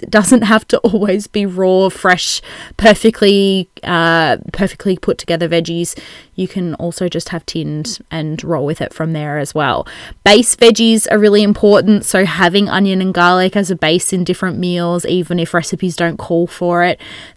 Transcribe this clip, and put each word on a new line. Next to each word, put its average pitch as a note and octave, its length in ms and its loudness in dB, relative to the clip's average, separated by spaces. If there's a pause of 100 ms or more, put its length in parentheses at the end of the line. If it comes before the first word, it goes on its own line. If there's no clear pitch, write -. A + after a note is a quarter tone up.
doesn't A3 360 4
have A3 240 2
to - 100 2
<laughs> - 60 -4
always G3+ 420 0
be G3+ 220 -2
raw, F#3 420 2
fresh, - 540 -2 (340)
perfectly, G3 920 4 (120)
uh, E3 560 2 (140)
perfectly F#3+ 440 -2
put - 220 -2
together E3 320 -4
veggies. E3+ 480 -2 (380)
You F#3 120 -4
can F3+ 280 -6
also F3 340 -4
just - 200 -6
have E3 180 -8
tinned D3+ 640 -8
and D#3 320 -6
roll D3 240 -2
with D#3 140 -4
it - 120 -8
from D#3+ 200 -4
there D3+ 260 -6
as C#3+ 160 -4
well. C#3+ 320 -2 (360)
Base G#3 320 2
veggies A3+ 560 4
are G#3+ 60 2
really G#3 240 4
important, G#3 640 2
so F#3+ 180 0
having F#3 460 0
onion F#3+ 320 0
and F#3 140 -2
garlic F#3 400 2
as G3 160 0
a F3+ 40 -4
base E3 380 0
in F3+ 100 0
different F3+ 360 -4
meals, F3 480 -2
even F3 320 -2
if E3 160 -2
recipes E3+ 400 -4
don't E3+ 220 -2
call E3+ 280 -2
for F3 380 -2
it, F3+ 180 -2 (360)